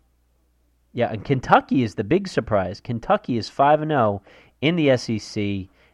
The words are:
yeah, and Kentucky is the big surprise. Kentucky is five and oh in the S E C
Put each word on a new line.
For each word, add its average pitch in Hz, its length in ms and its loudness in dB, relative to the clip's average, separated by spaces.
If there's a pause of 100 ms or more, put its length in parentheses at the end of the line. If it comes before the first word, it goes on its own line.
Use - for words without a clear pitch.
(920)
yeah, 120 180 -2
and 110 140 -8
Kentucky 139 580 2
is 107 140 -4
the 110 80 -4
big 98 240 -2
surprise. 95 520 -2
Kentucky 123 580 -2
is 101 100 -6
five 151 340 4
and 156 80 -4
oh 110 320 2 (380)
in 165 160 2
the 147 140 4
S 123 200 2
E 110 80 -2
C 98 500 -6 (260)